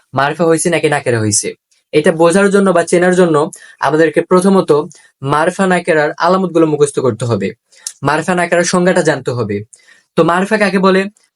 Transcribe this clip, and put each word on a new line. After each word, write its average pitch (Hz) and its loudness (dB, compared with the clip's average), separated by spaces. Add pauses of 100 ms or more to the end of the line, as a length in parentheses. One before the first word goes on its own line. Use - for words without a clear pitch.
(140)
মারেফা 147 -2
হয়েছে 165 0
নাকি 156 0
নাকেরা 139 -2
হয়েছে? 107 -2 (440)
এটা 180 2
বোঝার 170 2
জন্য 196 2
বা 170 2
চেনার 180 2
জন্য 175 2 (440)
আমাদেরকে 156 0
প্রথমত 185 2 (520)
মারেফা 160 -2
নাকেরার 170 0
আলামতগুলো 170 0
মুখস্থ 147 -2
করতে 123 -2
হবে, 101 -2 (540)
মারেফা 156 -2
নাকেরার 175 0
সংজ্ঞাটা 180 0
জানতে 143 -4
হবে। 107 -6 (600)
তো 170 2
মারেফা 185 0
কাকে 196 0
বলে? 190 2 (360)